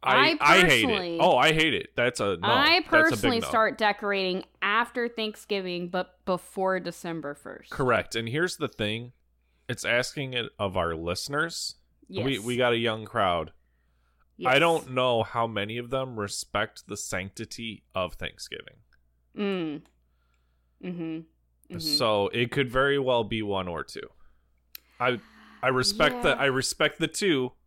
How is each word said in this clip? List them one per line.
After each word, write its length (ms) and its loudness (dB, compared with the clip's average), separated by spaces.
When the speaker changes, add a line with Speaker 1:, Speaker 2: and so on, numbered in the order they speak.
Speaker 1:
I, 360 4
Speaker 2:
I 140 8
Speaker 1:
I 20 -
hate 80 8
it. 220 6
Speaker 2:
personally 340 -2
Speaker 1:
Oh, 160 6
I 160 6
hate 200 2
it. 220 -4
That's 240 0
a 160 0
no. 120 -8
Speaker 2:
I 20 2
Speaker 1:
That's 280 4
a 40 0
big 80 -10
Speaker 2:
personally 280 2
Speaker 1:
no. 80 -4
Speaker 2:
start 300 2
decorating 680 0
after 460 0
Thanksgiving, 800 -6
but 380 -6
before 560 -2
December 540 -8
first. 340 -18
Speaker 1:
Correct. 460 0
And 120 -4
here's 300 -2
the 100 -4
thing. 460 -4
It's 160 -6
asking 480 -2
it 140 -4
of 160 -2
our 180 0
listeners. 840 -6
We, 240 -2
Speaker 2:
Yes. 100 -4
Speaker 1:
we 140 -2
got 160 4
a 40 2
young 280 -2
crowd. 460 0
I 100 4
Speaker 2:
Yes. 40 6
Speaker 1:
don't 320 2
know 320 2
how 240 -2
many 300 -4
of 120 -10
them 300 -4
respect 680 -6
the 100 -10
sanctity 840 -10
of 200 -4
Thanksgiving. 600 -12
Speaker 2:
Mm. 460 -4
Mm-hmm. 180 -8
Mm-hmm. 800 -12
Speaker 1:
So 500 2
it 220 -2
could 180 0
very 300 2
well 240 2
be 180 -4
one 260 -4
or 160 -6
two. 240 -12
I, 200 0
I 80 2
respect 540 2
the, 60 4
Speaker 2:
Yeah. 60 4
Speaker 1:
I 100 0
respect 540 0
the 80 0
two 460 0